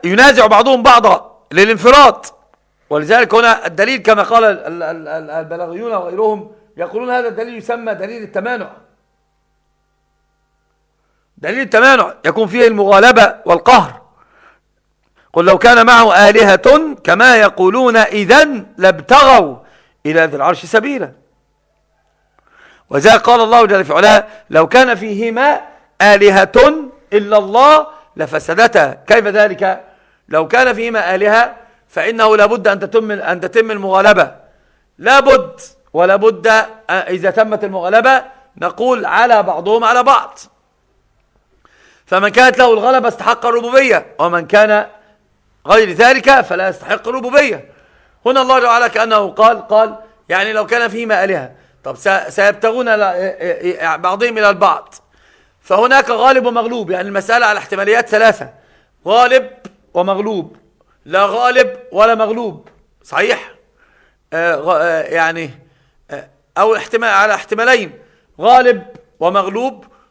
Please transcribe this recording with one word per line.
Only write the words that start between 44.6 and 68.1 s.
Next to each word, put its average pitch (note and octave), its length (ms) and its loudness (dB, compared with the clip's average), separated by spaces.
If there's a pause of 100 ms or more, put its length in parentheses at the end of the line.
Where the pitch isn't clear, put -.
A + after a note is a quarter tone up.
غير G#3 240 2
ذلك B3 500 2
فلا F#3 280 -4
يستحق G3+ 400 -8
الربوبية. B3 600 -4 (560)
هنا C4 160 0
الله B3+ 180 0
تعالى A#3+ 280 0
كأنه G#3+ 420 -2
قال، A3 380 0
قال G#3+ 280 0 (320)
يعني: G3 240 -4
"لو G#3+ 140 -4
كان A#3 220 -2
فيهما G#3+ 360 -4
آلهة"، D#3 280 -6 (320)
طب C3+ 120 -12
س-، - 120 -6 (200)
سيبتغون A3 600 -2
ل-، G#3+ 140 0
إ-، F#3 320 -4 (480)
إ-، D#3+ 120 -4
إ-، - 20 -8
بعضهم G3+ 420 -4
إلى G#3 120 2
البعض، F3+ 440 -2 (680)
فهناك A#3+ 500 0
غالب B3 360 0
ومغلوب، A#3 440 -6
يعني F#3 180 -8
المسألة A3 380 -2
على G#3 120 -2
احتماليات G#3 500 -4
ثلاثة: A3 420 0 (560)
غالب B3 440 0 (440)
ومغلوب، F#3+ 640 -6 (480)
لا F#3 220 -2
غالب B3 500 -2 (160)
ولا G#3+ 220 2
مغلوب، A3 540 -6 (340)
صحيح؟ - 520 -6 (800)
آه، E3 240 -4
غ-، D#3 240 -4
آه، D#3+ 220 -4
يعني، E3 480 -6 (600)
آه، C#3 180 -16 (300)
أو G#3+ 180 0
احتمال، A3+ 320 -6
على G3+ 260 0
احتمالين: A3 640 -4 (420)